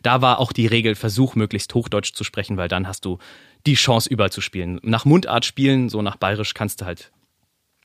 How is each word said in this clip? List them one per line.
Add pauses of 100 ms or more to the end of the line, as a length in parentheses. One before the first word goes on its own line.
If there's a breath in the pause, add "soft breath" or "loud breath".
da
war
auch
die
Regel,
versuch
möglichst
Hochdeutsch
zu
sprechen,
weil
dann
hast
du (480 loud breath)
die
Chance,
überall
zu
spielen.
Nach
Mundart
spielen,
so
nach
Bayerisch
kannst
du
halt (720)